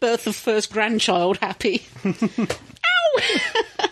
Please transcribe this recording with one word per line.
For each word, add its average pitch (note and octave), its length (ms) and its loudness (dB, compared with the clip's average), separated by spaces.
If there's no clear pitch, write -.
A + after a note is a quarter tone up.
birth A#3 260 0
of G#3+ 100 -2
first G#3+ 360 -2
grandchild G3+ 640 2
happy. - 540 -2
<laughs> - 120 -20
Ow! A#4 1800 0
<laughs> - 60 2